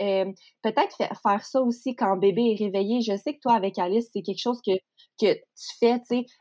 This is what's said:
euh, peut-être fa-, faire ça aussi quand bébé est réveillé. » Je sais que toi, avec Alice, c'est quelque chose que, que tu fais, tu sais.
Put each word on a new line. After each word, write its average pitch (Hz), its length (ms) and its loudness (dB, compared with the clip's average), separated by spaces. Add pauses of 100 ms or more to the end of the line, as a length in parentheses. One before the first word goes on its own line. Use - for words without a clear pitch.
euh, 190 240 0 (360)
peut-être 285 360 0
fa-, - 240 -4
faire 208 240 0
ça 262 160 0
aussi 247 340 -2
quand 196 220 0
bébé 196 340 2
est 208 120 -2
réveillé. » 202 380 0
Je 220 140 -2
sais 285 180 -6
que 294 80 -14
toi, 240 120 2
avec 190 260 -2
Alice, 196 340 -2
c'est 202 100 -6
quelque 185 180 -6
chose 240 240 -4
que, 202 60 0 (500)
que 202 120 4
tu - 460 -12
fais, 240 200 4
tu 240 60 -14 (120)
sais. 247 80 -2 (160)